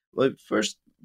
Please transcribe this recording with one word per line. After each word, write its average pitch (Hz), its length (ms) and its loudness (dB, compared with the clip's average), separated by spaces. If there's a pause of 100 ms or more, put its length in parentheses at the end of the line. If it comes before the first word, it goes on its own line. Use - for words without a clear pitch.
(140)
But - 260 0
first, - 380 -4 (260)